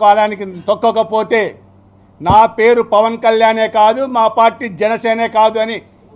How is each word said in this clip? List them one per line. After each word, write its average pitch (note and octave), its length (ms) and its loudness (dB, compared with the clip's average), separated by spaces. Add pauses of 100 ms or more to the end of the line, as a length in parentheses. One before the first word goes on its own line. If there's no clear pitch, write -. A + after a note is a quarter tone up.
కాలానికి G#3 600 0
తొక్కకపోతే G#3+ 1000 -2 (640)
నా G#3 240 4
పేరు A3+ 360 0
పవన్ A3+ 360 0
కళ్యాణే A3 500 0
కాదు, A3+ 380 2
మా A#3 220 0
పార్టీ A3+ 400 0
జనసేనే A3+ 600 -4
కాదు A3 300 0
అని A3 240 -6 (340)